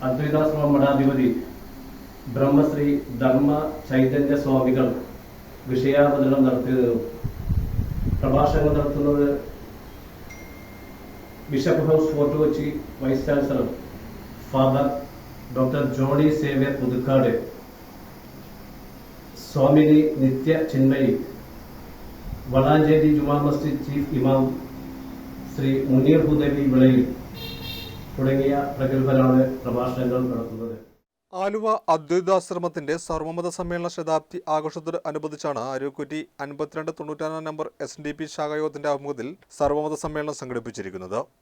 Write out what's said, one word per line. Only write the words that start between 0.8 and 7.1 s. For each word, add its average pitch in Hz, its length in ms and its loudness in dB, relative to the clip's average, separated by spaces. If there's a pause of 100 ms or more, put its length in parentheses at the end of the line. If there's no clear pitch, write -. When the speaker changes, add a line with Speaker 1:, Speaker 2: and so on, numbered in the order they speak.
Speaker 1:
ബ്രഹ്മശ്രീ 143 520 4 (360)
ധർമ്മ 135 260 4 (400)
ചൈതന്യ 131 540 4
സ്വാമികൾ 127 420 4 (840)
വിഷയാവതരണം 135 760 4
നടത്തിയതും 123 560 2 (1200)